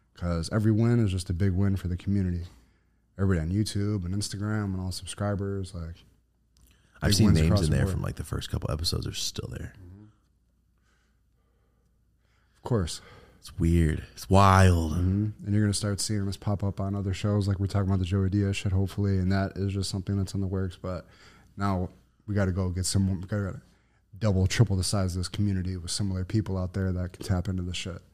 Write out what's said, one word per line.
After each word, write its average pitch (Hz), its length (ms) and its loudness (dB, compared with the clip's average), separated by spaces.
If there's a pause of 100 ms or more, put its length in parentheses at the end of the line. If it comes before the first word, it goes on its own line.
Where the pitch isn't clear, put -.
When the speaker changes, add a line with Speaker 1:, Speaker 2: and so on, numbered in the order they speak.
(140)
Speaker 1:
'Cause 85 360 -4
every 110 220 2
win 117 320 4
is 101 60 2
just 92 180 -4
a 90 60 0
big 95 180 2
win 98 240 2
for 90 120 -4
the 90 100 -4
community. 92 460 0 (720)
Everybody 95 220 2
on 80 140 -2
YouTube 104 520 -2
and 90 80 -4
Instagram 104 580 -4
and 92 80 -4
all 92 120 -4
subscribers, 98 840 -6
like, 82 300 -12 (1000)
Speaker 2:
I've - 80 4
Speaker 1:
big 107 60 4
Speaker 2:
seen 104 100 8
Speaker 1:
wins 80 140 8
Speaker 2:
names 80 80 6
Speaker 1:
across 90 160 4
Speaker 2:
in 76 60 4
Speaker 1:
the 71 60 4
Speaker 2:
there 67 80 4
Speaker 1:
board. 92 120 0
Speaker 2:
from, - 60 -4
like, - 140 -6
the - 80 -8
first - 260 -8
couple - 220 -4
episodes - 340 -4
are - 60 -8
still - 380 -6
there. - 280 -12
Speaker 1:
Mm-hmm. 95 260 -20 (2500)
Of - 60 -20
course. 101 400 -2 (380)
Speaker 2:
It's - 160 -20
weird. 82 460 4 (120)
It's - 140 -16
wild. 95 640 6
Speaker 1:
Mm-hmm. 92 340 0 (200)
And 101 80 0
you're 107 80 2
gonna 104 100 2
start 101 280 -4
seeing 104 280 -4
us 98 80 -6
pop 101 280 -4
up 98 160 -4
on 98 160 -4
other 95 180 -2
shows, 104 320 0
like 98 140 0
we're 98 80 0
talking 98 200 0
about 95 120 2
the 92 40 0
Joey 95 240 2
Diaz 98 280 0
shit, 98 160 -2
hopefully, 98 460 0
and 92 120 2
that 98 260 0
is 98 160 -2
just 95 180 -4
something 98 280 -2
that's 95 160 -4
in 95 60 -2
the 98 80 -2
works. 95 320 -4
But 90 260 -8 (500)
now 95 320 -2 (380)
we 104 80 -4
gotta 98 160 2
go 92 180 -2
get 90 160 -2
some, 95 360 0
we 92 80 -12
gotta 101 320 -6 (580)
double, 92 300 2
triple 98 280 2
the 92 60 0
size 92 320 -2
of 92 60 -4
this 87 80 -4
community 95 480 -2
with 82 160 -10
similar 92 320 -4
people 95 340 -2
out 92 160 -4
there 95 180 0
that 90 200 -4
can - 120 -14
tap 90 240 -2
into 92 140 -2
the 90 100 -6
shit. 87 300 -10 (100)